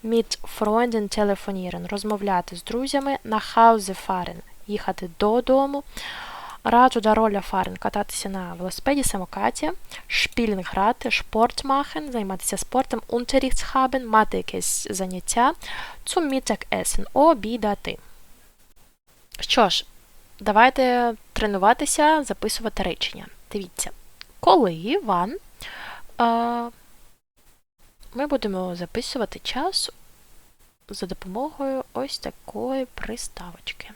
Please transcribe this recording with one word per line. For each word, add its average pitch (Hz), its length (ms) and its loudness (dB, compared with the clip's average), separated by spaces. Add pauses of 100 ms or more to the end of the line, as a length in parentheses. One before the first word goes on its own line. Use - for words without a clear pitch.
mit 226 340 0 (200)
Freunden 220 600 0
telefonieren, 190 680 -2
розмовляти 196 680 -2
з - 80 -16
друзями, 269 600 -2
nach 220 320 -2
Hause 220 400 6 (100)
fahren, 175 300 -4 (300)
їхати 190 520 -6
додому, 262 640 2 (840)
Rad 240 320 6
oder 214 180 4
Roller 214 360 2
fahren, 185 280 -2
кататися - 500 -4
на 180 300 -8
велосипеді, 254 460 0
самокаті, 208 680 -2 (380)
spielen, 208 640 0
грати, 208 380 2
Sport - 580 0
machen, 285 460 0
займатися 196 440 -4
спортом, 254 520 -2
Unterricht 247 680 2
haben, 262 320 2
мати 220 300 4
якесь - 540 -4
заняття, 190 640 0 (520)
zum 302 280 0
Mittagessen, - 760 0
обідати. 214 880 2 (1400)
Що 220 280 4
ж, - 160 -2 (580)
давайте 240 720 4 (180)
тренуватися, 262 920 4
записувати - 580 -4
речення. - 440 -6 (260)
Дивіться, 190 380 -8 (500)
коли, 240 640 4
ван, 190 320 0 (840)
а, 233 500 0 (1500)
ми 269 120 -4
будемо 190 500 -2
записувати 220 640 -6
час - 520 -4 (1000)
за 196 180 -10
допомогою 262 840 -6
ось 262 260 -6
такої 254 760 -6
приставочки. - 1000 -12